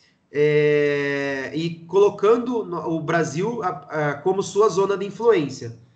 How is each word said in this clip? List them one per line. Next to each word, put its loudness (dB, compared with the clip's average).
É, 0
e -6
colocando 2
no, -6
o -4
Brasil -2
a, -4
a, -4
como 0
sua 2
zona 0
de -6
influência, 0